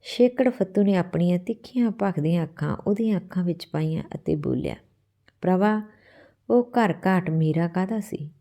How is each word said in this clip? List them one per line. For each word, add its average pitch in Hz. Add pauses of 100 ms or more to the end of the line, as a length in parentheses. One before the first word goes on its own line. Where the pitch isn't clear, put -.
ਛੇਕੜ 247
ਫੱਤੂ 202
ਨੇ 196
ਆਪਣੀਆਂ 175
ਤਿੱਖੀਆਂ 233
ਭਖਦੀਆਂ 175
ਅੱਖਾਂ 151
ਉਹਦੀਆਂ 208
ਅੱਖਾਂ 180
ਵਿੱਚ 170
ਪਾਈਆਂ 156 (120)
ਅਤੇ 156
ਬੋਲਿਆ, 127 (680)
"ਪ੍ਰਭਾ, 202 (680)
ਉਹ 240
ਘਰ 214 (120)
ਘਾਟ 185
ਮੇਰਾ 160
ਕਾਹਦਾ 190
ਸੀ? 151 (100)